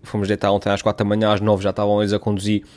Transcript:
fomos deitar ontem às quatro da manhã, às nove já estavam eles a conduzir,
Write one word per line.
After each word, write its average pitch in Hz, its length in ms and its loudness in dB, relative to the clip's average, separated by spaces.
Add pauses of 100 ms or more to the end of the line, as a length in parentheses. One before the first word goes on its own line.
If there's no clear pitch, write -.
fomos 101 280 -4
deitar 104 200 0
ontem 101 200 0
às 101 120 0
quatro 107 220 0
da 101 60 -2
manhã, 107 240 2
às 101 80 0
nove 104 200 2
já 98 100 0
estavam 104 300 0
eles 104 120 0
a 104 60 0
conduzir, 101 440 -2 (140)